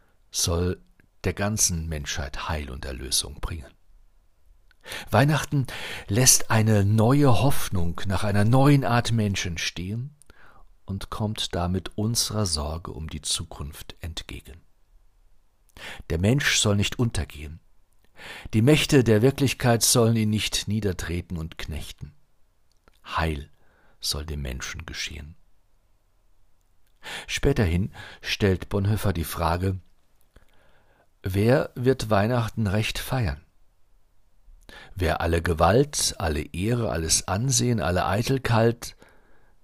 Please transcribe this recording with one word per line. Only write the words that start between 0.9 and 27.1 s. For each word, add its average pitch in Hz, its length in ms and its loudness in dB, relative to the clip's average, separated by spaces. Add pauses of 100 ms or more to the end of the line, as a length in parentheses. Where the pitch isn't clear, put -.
der 90 100 -2
ganzen 101 540 -2
Menschheit 73 600 -6
Heil 76 220 -6
und 64 140 -12
Erlösung 65 560 -6
bringen. - 320 -10 (1400)
Weihnachten 139 560 2 (420)
lässt 127 420 4
eine 110 340 4
neue 113 560 6
Hoffnung 87 680 2
nach 92 160 0
einer 101 220 2
neuen 135 400 6
Art 120 280 2
Menschen 101 440 0
stehen 117 580 -6 (680)
und - 260 -8
kommt - 440 -4
damit 90 420 -2
unserer 107 500 -2
Sorge 78 460 -6
um 80 160 -10
die 76 140 -10
Zukunft - 760 -10
entgegen. - 600 -14 (1500)
Der 82 80 0
Mensch 113 400 2
soll 101 180 2
nicht 101 220 -2
untergehen. 78 640 -4 (920)
Die 110 100 4
Mächte 143 400 6
der 107 200 6
Wirklichkeit 127 600 2
sollen 117 340 4
ihn 110 140 0
nicht - 380 -2
niedertreten 90 680 -4
und 82 220 -8
knechten. - 560 -12 (880)
Heil 78 460 -4 (500)
soll - 240 -6
dem 73 180 -8
Menschen - 440 -8
geschehen. 76 500 -10 (1900)